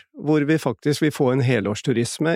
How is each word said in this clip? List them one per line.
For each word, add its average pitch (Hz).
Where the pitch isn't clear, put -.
hvor 151
vi 156
faktisk 143
vil 151
få 131
en 135
helårsturisme 117